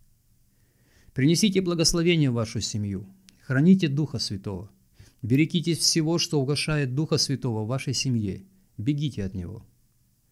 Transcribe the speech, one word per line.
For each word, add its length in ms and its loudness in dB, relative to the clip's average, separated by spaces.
Принесите 480 4
благословение 680 2
в 40 0
вашу 260 -2
семью. 480 -4
Храните 460 4
Духа 300 -4
Святого. 520 -8
Берегитесь 560 0
всего, 400 0
что 220 0
угошает 540 -2
Духа 220 0
Святого 480 -2
в 40 -6
вашей 260 -4
семье. 500 -2
Бегите 480 -4
от 100 -6
него. 320 -10